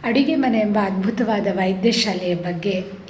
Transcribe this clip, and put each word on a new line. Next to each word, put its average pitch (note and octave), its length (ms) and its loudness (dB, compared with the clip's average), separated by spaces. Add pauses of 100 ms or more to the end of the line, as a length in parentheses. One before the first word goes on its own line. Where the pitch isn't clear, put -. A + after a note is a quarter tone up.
ಅಡುಗೆ C4 320 2
ಮನೆ B3 240 2
ಎಂಬ G#3 240 2
ಅದ್ಭುತವಾದ G3 640 0
ವೈದ್ಯಶಾಲೆಯ F#3 880 0
ಬಗ್ಗೆ F3+ 480 -4 (260)